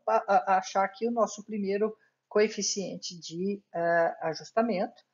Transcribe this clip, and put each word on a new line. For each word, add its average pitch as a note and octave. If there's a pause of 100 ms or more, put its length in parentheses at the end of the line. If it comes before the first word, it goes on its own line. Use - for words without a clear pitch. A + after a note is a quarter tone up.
a, G3+
a, F#3
achar F#3+
aqui A3
o A#3
nosso A3
primeiro G3+ (320)
coeficiente G3
de, F#3 (100)
eh, E3+
ajustamento, F#3+ (100)